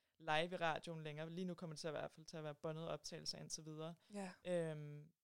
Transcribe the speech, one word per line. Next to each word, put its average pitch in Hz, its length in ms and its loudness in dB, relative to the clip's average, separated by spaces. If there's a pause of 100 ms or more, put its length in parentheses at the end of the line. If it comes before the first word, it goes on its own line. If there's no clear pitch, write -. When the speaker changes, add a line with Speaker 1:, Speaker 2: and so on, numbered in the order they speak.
(200)
Speaker 1:
live 160 320 6
i 185 40 -2
radioen 165 480 2
længere. 156 260 -4
Lige 175 160 0
nu 180 80 2
kommer 165 220 -4
det 147 40 -8
til 170 80 0
at 151 60 0
være, 143 80 0
i - 20 2
hvert 147 80 -2
fald 160 140 -16
til 170 120 -8
at 156 60 -4
være 151 120 -2
båndet 160 320 -2
optagelser 156 500 -2
indtil 156 280 -6
videre. 156 300 -4 (180)
Speaker 2:
Ja. 190 180 -2 (140)
Speaker 1:
Øhm, 156 680 2 (120)